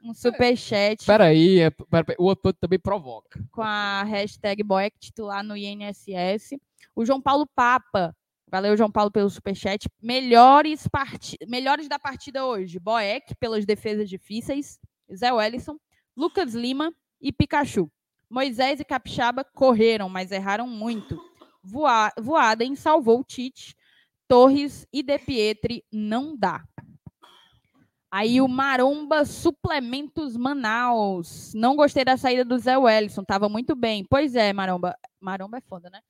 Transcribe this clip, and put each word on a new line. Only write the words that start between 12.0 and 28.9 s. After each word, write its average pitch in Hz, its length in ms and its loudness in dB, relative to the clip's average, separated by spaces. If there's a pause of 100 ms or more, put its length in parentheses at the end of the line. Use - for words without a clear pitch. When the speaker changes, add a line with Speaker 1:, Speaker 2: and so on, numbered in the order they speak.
Speaker 1:
hoje. 190 340 -6
Boeck, 214 560 -4
pelas 220 300 -4
defesas 208 440 -4
difíceis. 233 680 -10 (340)
Zé 247 180 -2
Wellison, 240 460 -4 (380)
Lucas 294 380 -4
Lima 269 400 -6 (260)
e 277 120 -6
Pikachu. 247 600 -2 (380)
Moisés 262 500 -2
e 294 60 -10
Capixaba 254 580 -4
correram, 226 640 2
mas 185 240 -8
erraram 196 360 -4
muito. 214 520 -8 (440)
Voa-, 226 560 0
Voaden 247 560 0
salvou 262 440 2
o 269 40 -6
Tite. - 520 -12 (520)
Torres 269 680 4
e 285 80 -4
De 277 160 -2
Pietri 226 720 -4
não 226 460 -6
dá. 175 260 -4 (1500)
Aí 226 280 0
o 269 80 4
Maromba 277 760 0